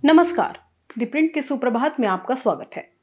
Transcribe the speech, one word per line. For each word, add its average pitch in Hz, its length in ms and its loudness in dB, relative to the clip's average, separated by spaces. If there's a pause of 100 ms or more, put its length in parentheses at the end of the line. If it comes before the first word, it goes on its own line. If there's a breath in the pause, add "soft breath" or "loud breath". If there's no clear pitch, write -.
नमस्कार, 320 540 4 (380)
The 233 120 -2
Print 311 240 0
के 294 80 -2
सुप्रभात 262 580 -2
में 220 80 0
आपका 185 260 -2
स्वागत 190 420 -2
है। - 140 -16 (120)